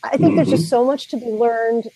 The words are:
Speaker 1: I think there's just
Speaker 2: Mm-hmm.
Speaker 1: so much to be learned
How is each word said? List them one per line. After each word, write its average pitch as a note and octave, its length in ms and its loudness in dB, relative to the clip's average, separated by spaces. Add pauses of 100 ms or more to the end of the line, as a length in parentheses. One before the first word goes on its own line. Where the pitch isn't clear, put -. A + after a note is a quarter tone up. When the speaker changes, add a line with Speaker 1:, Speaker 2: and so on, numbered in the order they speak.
Speaker 1:
I - 120 -2
think D#4 200 4
there's - 140 2
just E3 140 2
Speaker 2:
Mm-hmm. E3 60 -6
Speaker 1:
so A#3+ 140 2
much C#4 240 -2
to - 80 -8
be A#3+ 100 -8
learned A3+ 680 -2